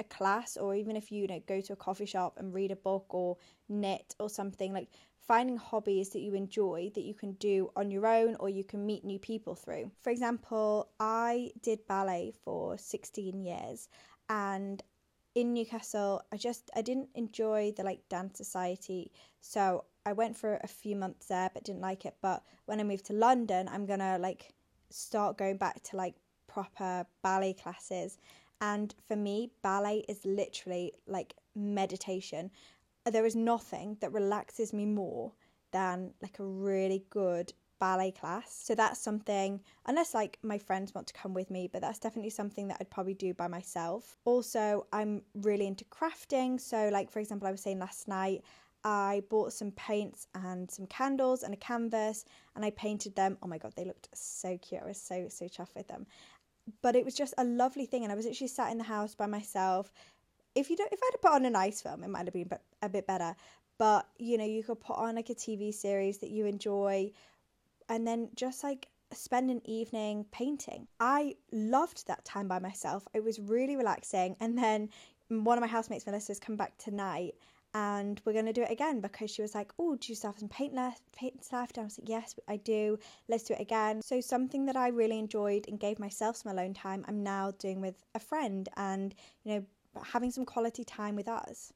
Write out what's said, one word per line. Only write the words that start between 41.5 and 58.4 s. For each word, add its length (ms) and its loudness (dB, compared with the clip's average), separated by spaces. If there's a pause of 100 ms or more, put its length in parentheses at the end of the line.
me, 220 -2
but 80 -4
that's 180 -2
definitely 320 -4
something 380 -4
that 100 -4
I'd 120 -8
probably 240 -2
do 200 0
by 140 -2
myself. 760 -4
Also, 680 4
I'm 300 0 (120)
really 320 4
into 200 -6
crafting. 760 0
So, 320 2
like, 180 0
for 80 -6
example, 300 -2
I 20 2
was 100 -4
saying 200 -2
last 260 -8
night, 380 0 (400)
I 440 2
bought 240 2
some 200 -4
paints 640 -2
and 340 -6
some 160 -10
candles 560 2
and 100 -6
a 40 -6
canvas, 680 0 (300)
and 100 -4
I 60 0
painted 460 -4
them. 260 4
Oh 60 -6
my 100 -6
God, 160 -10
they 100 -6
looked 300 -10
so 440 -6
cute. 220 -8
I 60 -8
was 140 -8
so, 280 -4
so 180 -10
chuffed 280 -12
with 140 -12
them. 180 -12 (760)
But 120 6
it 100 8
was 120 -4
just 200 0
a 80 4
lovely 420 2
thing, 180 0
and 80 -2
I 20 -2
was 140 -2
actually 180 -4